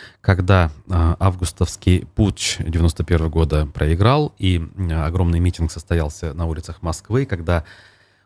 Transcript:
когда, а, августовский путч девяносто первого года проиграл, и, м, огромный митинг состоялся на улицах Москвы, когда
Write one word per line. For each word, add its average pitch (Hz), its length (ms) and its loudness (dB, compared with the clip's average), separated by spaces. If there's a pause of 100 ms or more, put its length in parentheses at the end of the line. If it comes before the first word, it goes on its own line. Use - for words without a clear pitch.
(220)
когда, 90 500 4 (160)
а, 82 320 2
августовский 90 960 0
путч - 440 0
девяносто 82 460 0
первого 80 240 2
года 76 380 0
проиграл, 101 720 0
и, 92 180 0
м, 82 480 -4
огромный 85 340 0
митинг 85 320 0
состоялся 80 640 -4
на 82 140 -6
улицах 80 340 -8
Москвы, 107 460 -4
когда 82 380 -2 (600)